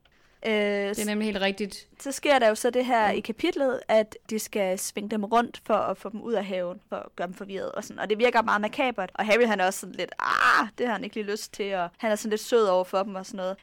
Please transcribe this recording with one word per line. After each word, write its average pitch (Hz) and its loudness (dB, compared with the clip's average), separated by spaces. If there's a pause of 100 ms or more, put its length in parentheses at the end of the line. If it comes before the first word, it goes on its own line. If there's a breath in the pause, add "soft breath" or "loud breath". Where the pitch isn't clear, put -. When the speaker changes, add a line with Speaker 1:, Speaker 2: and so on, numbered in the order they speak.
(460 soft breath)
Speaker 1:
Øh, 226 0
Speaker 2:
Det 208 0
er 214 -2
nemlig 208 -2
helt 202 -2
rigtigt. 196 -4 (120)
Speaker 1:
så 277 -6
sker 277 4
der 233 6
jo 214 4
så 240 0
det 247 2
her 240 4
Speaker 2:
Ja. 202 4
Speaker 1:
i 214 -2
kapitlet, 269 0
at 220 4 (140)
de 220 -2
skal 196 -2
svinge 208 -6
dem 214 -2
rundt 226 4
for 226 2
at 185 0
få - -10
dem 202 -10
ud 233 -6
af 202 0
haven, 185 -6
for 202 -8
at - -12
gøre 175 -6
dem 185 -8
forvirret 196 -8
og 214 -8
sådan. - -16
Og 190 -2
det 214 -2
virker 240 4
meget 208 2
makabert, 214 -2
og 196 -4
Harry, 220 4
han 208 2
er 185 2
også 190 -2
sådan 185 -14
lidt, 185 -8
"Ah, - 2 (100)
det 247 -2
har 240 0
han 196 -6
ikke 208 -10
lige 214 -6
lyst 220 -8
til," 196 -6
og 175 -2 (100)
han 226 -2
er 208 0
sådan 220 -4
lidt 214 -2
sød 233 4
over 185 4
for 190 0
dem 196 -6
og 190 -12
sådan - -14
noget. 190 -4